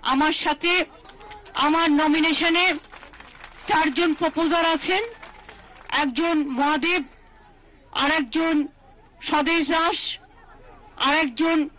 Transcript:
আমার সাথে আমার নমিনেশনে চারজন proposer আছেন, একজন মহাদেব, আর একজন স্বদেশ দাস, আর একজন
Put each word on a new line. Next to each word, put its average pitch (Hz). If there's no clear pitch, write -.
আমার 294
সাথে 349
আমার 311
নমিনেশনে 320
চারজন 320
proposer 330
আছেন, 349
একজন 302
মহাদেব, 285
আর 285
একজন 311
স্বদেশ 302
দাস, 330
আর 285
একজন 311